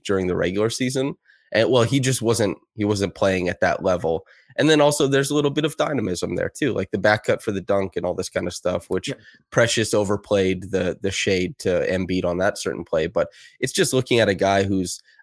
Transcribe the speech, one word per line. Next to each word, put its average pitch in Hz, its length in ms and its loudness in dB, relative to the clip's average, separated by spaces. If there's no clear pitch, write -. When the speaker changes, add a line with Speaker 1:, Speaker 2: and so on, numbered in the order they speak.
Speaker 1:
during 95 220 0
the 90 100 -2
regular 92 320 0
season. 131 460 -2
And, 113 180 2
well, 123 120 6
he 135 160 2
just 127 220 0
wasn't, 110 380 0
he 104 80 -2
wasn't 101 300 0
playing 92 340 2
at 90 120 -4
that 85 220 0
level. 87 440 0
And 143 120 2
then 151 140 6
also 143 260 2
there's 139 220 2
a 143 40 -2
little 143 160 2
bit 151 140 -4
of 151 120 -4
dynamism 104 600 -2
there 90 180 -4
too, 113 180 -2
like 95 200 -4
the 101 60 -2
back 104 260 2
cut - 180 0
for - 80 -6
the 98 120 -4
dunk 98 340 -2
and 87 80 -6
all 90 100 -2
this 92 140 -6
kind 92 180 -4
of 87 60 -8
stuff, - 360 -6
which 92 200 -4
Speaker 2:
Yeah. 131 60 -6
Speaker 1:
Precious 113 440 2
overplayed 98 760 0
the, 92 300 -2
the 98 100 -2
shade 92 500 -2
to 87 300 0
Embiid 92 360 -2
on 87 120 -2
that 98 200 0
certain 85 260 -6
play. 80 240 -2
But 85 220 -2
it's - 140 -4
just 180 220 0
looking 127 260 2
at 104 80 4
a 98 60 2
guy 98 280 2
who's 95 380 -2